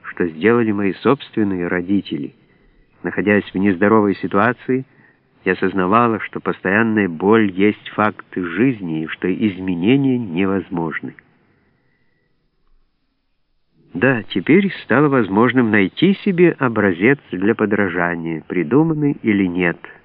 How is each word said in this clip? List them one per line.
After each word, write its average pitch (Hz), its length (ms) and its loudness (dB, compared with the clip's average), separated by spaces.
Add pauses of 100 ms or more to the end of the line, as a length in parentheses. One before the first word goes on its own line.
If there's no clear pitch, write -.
что - 240 -4
сделали 107 440 0
мои 101 220 -2
собственные 101 720 -2
родители. 90 680 -4 (680)
Находясь 95 500 0
в 92 40 -4
нездоровой 101 580 2
ситуации, 120 720 -2 (600)
я 92 100 2
сознавала, 98 640 0
что - 200 -10
постоянная 101 720 0
боль 98 420 2
есть 101 380 0
факт 107 460 -4
жизни 90 680 -2
и 80 40 -8
что 92 260 -4
изменения 101 840 0
невозможны. 87 960 -4 (2750)
Да, 123 300 0
теперь 165 480 0 (120)
стало 143 260 2
возможным 117 600 2
найти 107 420 2 (100)
себе 175 280 4
образец 110 680 0 (120)
для 98 240 0
подражания, 87 920 -2
придуманный 143 760 0
или 101 240 2
нет 87 320 -2 (260)